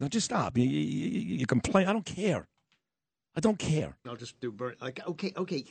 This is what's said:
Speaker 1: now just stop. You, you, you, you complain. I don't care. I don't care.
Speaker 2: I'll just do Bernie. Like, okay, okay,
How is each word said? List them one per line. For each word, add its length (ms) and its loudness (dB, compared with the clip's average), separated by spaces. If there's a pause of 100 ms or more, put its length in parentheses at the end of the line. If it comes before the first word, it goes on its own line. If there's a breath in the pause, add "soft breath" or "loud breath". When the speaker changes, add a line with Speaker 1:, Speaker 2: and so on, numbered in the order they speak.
Speaker 1:
now 80 -2
just 180 0
stop. 320 0
You, 60 8
you, 160 2
you, 400 0 (180)
you 80 0
complain. 400 4
I 60 2
don't 120 0
care. 420 -2 (920)
I 40 -2
don't 180 4
care. 380 0 (100)
Speaker 2:
I'll 80 -8
just 260 -14
do 120 -4
Bernie. 280 -6
Like, 260 -8
okay, 300 -4
okay, 340 -4